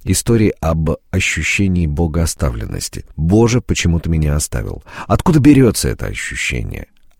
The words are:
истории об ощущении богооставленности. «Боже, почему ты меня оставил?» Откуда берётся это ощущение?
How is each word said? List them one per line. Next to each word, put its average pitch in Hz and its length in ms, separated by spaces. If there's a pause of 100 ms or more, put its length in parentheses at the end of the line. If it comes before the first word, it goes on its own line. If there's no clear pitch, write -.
истории 110 560
об 80 300 (200)
ощущении 90 760
богооставленности. 73 1200 (100)
«Боже, 110 460
почему 85 360
ты 82 120
меня 76 260
оставил?» 52 480 (240)
Откуда 156 320
берётся 131 480
это 55 180
ощущение? 50 800 (340)